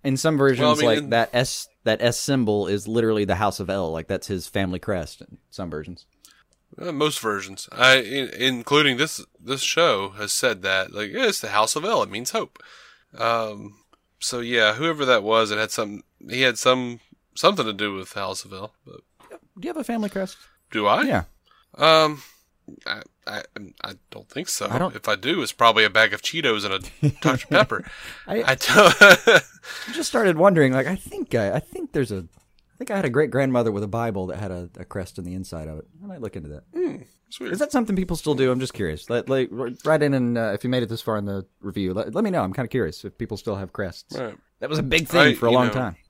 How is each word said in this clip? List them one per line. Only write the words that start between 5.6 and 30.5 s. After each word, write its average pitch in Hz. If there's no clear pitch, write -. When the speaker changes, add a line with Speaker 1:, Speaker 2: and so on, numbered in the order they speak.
Speaker 1:
versions. 78
Speaker 2:
Uh, 175
most 151
versions, 98
I, 127
in, 127
including 131
this, 139
this 131
show 113
has 104
said 110
that, 95
like, 101
"Yeah, 247
it's 196
the 113
House 107
of 156
El. 202
It 98
means 107
hope." -
Um, 110
so -
yeah, 117
whoever 147
that 123
was, 110
it 104
had 107
some, 104
he 127
had 123
some, 123
something 175
to 107
do 104
with 95
the 104
House 95
of 98
El. 95
But -
Speaker 1:
Do -
you -
have 330
a 294
family 220
crest? 190
Speaker 2:
Do 107
I? 123
Speaker 1:
Yeah. 151
Speaker 2:
Um, 156
I, -
I, -
I -
don't 101
think 156
so. -
Speaker 1:
I 107
don't 180
Speaker 2:
If -
I 107
do, 135
it's 104
probably 113
a 107
bag 107
of 101
Cheetos 120
and 98
a 98
Speaker 1:
<laughs> -
Speaker 2:
Doctor 131
Pepper. 151
Speaker 1:
I 214
Speaker 2:
I 131
don't -
<laughs> -
Speaker 1:
I 196
just 311
started 196
wondering. 160